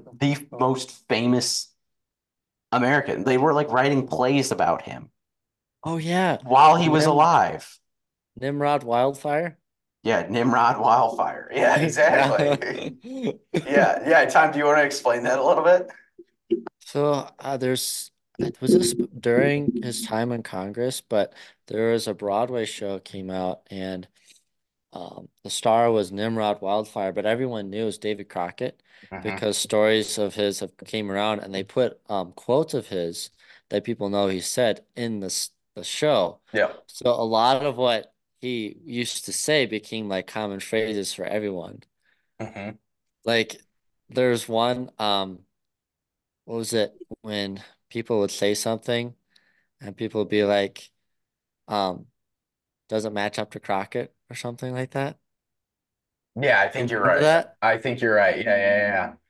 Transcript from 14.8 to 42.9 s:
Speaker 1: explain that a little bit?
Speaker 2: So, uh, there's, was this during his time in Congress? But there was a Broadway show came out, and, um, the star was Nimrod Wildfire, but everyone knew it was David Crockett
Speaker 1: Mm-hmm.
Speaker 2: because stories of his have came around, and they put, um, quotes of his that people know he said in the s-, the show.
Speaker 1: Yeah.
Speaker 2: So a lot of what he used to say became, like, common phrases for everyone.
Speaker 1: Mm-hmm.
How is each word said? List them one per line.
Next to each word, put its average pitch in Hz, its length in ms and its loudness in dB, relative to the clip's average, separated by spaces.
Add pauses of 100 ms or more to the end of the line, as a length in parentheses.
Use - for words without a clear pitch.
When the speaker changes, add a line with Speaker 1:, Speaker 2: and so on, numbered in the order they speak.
Speaker 1:
explain 120 400 0
that 123 160 0
a 123 40 0
little 151 200 4
bit? 180 260 6 (880)
Speaker 2:
So, 143 480 0 (120)
uh, 135 180 -4
there's, - 540 -4 (480)
was 131 140 0
this 120 220 4 (240)
during 139 640 2
his 120 200 -8
time 117 300 -2
in 117 120 -6
Congress? 104 580 -6
But 101 320 -2 (340)
there 113 240 0
was 117 160 0
a 104 60 -2
Broadway 110 520 -4
show 98 340 -8
came 95 300 -12
out, 92 400 -4
and, 95 380 -10 (840)
um, - 360 -16 (140)
the 101 60 -12
star 117 420 2
was 101 200 0
Nimrod 107 500 -2
Wildfire, 101 500 -2
but 98 140 -4
everyone 113 440 -2
knew 107 140 -6
it - 20 -2
was 101 120 -4
David 104 320 -6
Crockett 92 520 -8 (300)
Speaker 1:
Mm-hmm. 95 120 -12
Speaker 2:
because 104 340 -4
stories 107 600 2
of 101 180 -4
his 101 240 -2
have 98 180 -10
came 104 340 -8
around, 104 280 -2
and 98 140 -12
they 98 100 -4
put, 120 360 -2 (100)
um, 92 240 -4
quotes 156 400 -2
of 120 140 -4
his 85 440 -6 (380)
that 104 140 -2
people 110 260 -4
know 101 180 2
he 92 140 -2
said 113 440 0 (100)
in 117 240 -6
the 95 80 -8
s-, - 240 -6 (240)
the 92 80 -12
show. 110 560 0 (120)
Speaker 1:
Yeah. 104 220 0 (140)
Speaker 2:
So - 220 -4
a 117 140 0
lot 117 420 2
of 127 120 -4
what 120 360 0 (280)
he 117 420 -6
used - 420 -8
to - 80 -10
say 151 320 0
became, 107 440 -6
like, 92 180 -4
common 104 320 -6
phrases 110 540 -4
for 92 120 -10
everyone. 101 580 -8 (560)
Speaker 1:
Mm-hmm. 104 360 -12 (480)